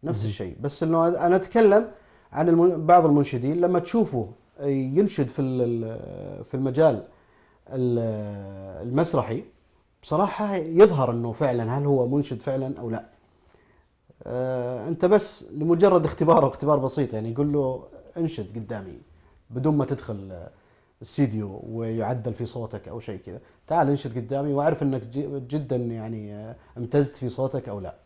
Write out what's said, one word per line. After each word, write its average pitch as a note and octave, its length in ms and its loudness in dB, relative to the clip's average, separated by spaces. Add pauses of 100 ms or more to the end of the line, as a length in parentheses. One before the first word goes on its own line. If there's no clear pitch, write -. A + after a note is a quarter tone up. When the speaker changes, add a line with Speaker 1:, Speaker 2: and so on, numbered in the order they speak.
Speaker 1:
نفس B2 160 -4
Speaker 2:
مهم. G#2+ 100 -2
Speaker 1:
الشيء. G2 320 -8
بس C#3+ 220 -4
إنه E3 240 4
أنا F3 280 2
أتكلم G#3+ 520 6 (440)
عن E3 180 2
الم-، E3 360 4
بعض E3+ 200 8
المنشدين، C#3+ 560 2
لما F3+ 180 2
تشوفه D#3 500 -2 (340)
ينشد C#3 640 0
في - 140 -6
ال-، B2+ 200 0
ال-، A2 840 -6
في - 100 -16
المجال C3+ 420 4 (760)
ال-، G#2 1160 -4
المسرحي، C#3+ 560 -2 (600)
بصراحة G3 520 -2
يظهر E3 560 6
إنه A#2 200 -2
فعلًا A#2+ 460 0
هل C#3+ 80 -2
هو C3+ 220 2
منشد C#3 340 -2
فعلًا C3+ 380 -4
أو B2 100 -8
لا. A2 160 -6 (1200)
آه، B2+ 640 -6
أنت E3 180 -2
بس G3+ 460 2
لمجرد E3+ 540 4
اختباره، D#3 420 4
اختبار D3 320 2
بسيط، C3 340 -2
يعني A2+ 180 -4
يقول C#3+ 220 0
له: C3+ 300 -2 (340)
"انشد A2+ 380 -6
قدامي"، G2+ 460 -12 (480)
بدون C3 280 0
ما C#3 80 2
تدخل G2 600 -8 (540)
استديو A2 680 -4
ويعدل A2+ 640 -4
في A#2+ 120 -8
صوتك A2+ 420 -10
أو A#2 120 -12
شيء G#2+ 200 -12
كذا. F#2 200 -14 (280)
"تعال D#3 220 2
انشد C#3 280 -2
قدامي C3+ 360 -4
وأعرف D3 300 0
إنك C3+ 180 -2
ج-، C3 460 -8
جدًا C3+ 280 -4
يعني، A2+ 600 -6
آه، A2 200 -14 (220)
امتزت C3+ 400 0
في B2+ 120 -6
صوتك C3 400 -6
أو G#2 100 -8
لا". F2+ 160 -12 (100)